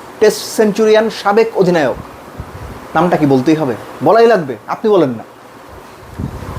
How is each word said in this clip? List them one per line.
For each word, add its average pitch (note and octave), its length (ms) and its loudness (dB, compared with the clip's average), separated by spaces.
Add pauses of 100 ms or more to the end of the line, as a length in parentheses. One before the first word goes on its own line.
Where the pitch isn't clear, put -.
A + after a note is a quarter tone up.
(200)
টেস্ট G#3+ 220 2 (140)
সেঞ্চুরিয়ান G#3+ 500 2 (140)
সাবেক A3 280 2 (120)
অধিনায়ক। E3 380 0 (960)
নামটা F3 240 2
কি D3+ 120 2
বলতেই C3+ 280 2
হবে? C3 140 -2 (320)
বলাই A3+ 260 6
লাগবে? D3+ 220 -2 (200)
আপনি - 200 -4
বলেন D3+ 240 2
না। G2 60 -16 (1300)